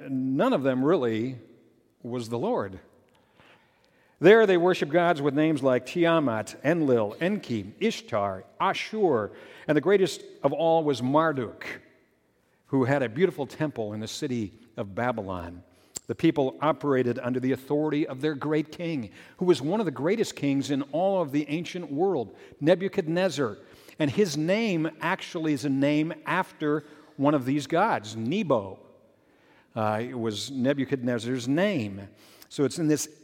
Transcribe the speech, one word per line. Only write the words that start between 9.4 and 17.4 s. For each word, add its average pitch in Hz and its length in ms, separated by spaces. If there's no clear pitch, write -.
and 151 80
the 143 60
greatest 190 400
of 139 100
all 165 320
was 135 180
Marduk, 135 640
who 135 180
had 139 180
a 123 60
beautiful 147 360
temple 117 480
in 107 80
the 107 80
city 120 460
of 98 180
Babylon. 92 680
The 120 80
people 143 480
operated 135 580
under 127 200